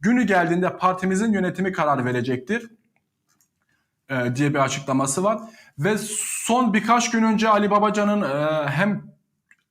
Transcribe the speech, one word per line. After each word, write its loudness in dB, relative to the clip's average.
günü 2
geldiğinde 2
partimizin 0
yönetimi -2
karar 0
verecektir." -2
e, -2
diye 0
bir 0
açıklaması -2
var. 0
Ve 0
son 2
birkaç 2
gün 2
önce 2
Ali 4
Babacan'ın, 2
e, -2
hem -2